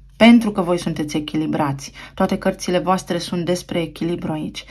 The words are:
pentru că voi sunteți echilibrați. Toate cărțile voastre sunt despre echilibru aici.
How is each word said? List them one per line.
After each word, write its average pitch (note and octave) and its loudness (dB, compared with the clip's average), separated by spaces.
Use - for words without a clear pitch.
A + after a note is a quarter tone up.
pentru A3+ 8
că G#3 -4
voi F3 0
sunteți D#3+ -4
echilibrați. D3+ -2
Toate F#3+ 0
cărțile F#3+ -2
voastre F3+ 0
sunt E3+ -4
despre F3 -2
echilibru E3+ -4
aici. - -8